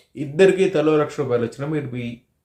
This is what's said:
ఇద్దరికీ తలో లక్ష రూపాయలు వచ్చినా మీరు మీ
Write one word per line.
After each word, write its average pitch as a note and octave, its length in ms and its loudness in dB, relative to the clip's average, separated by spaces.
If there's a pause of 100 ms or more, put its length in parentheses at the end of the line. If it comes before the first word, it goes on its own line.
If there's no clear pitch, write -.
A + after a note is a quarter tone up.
(160)
ఇద్దరికీ F3+ 540 2
తలో D#3 280 2
లక్ష D3 220 -2
రూపాయలు A#2+ 260 0
వచ్చినా C3+ 220 -8
మీరు D3+ 180 -4
మీ A#2+ 360 -10 (240)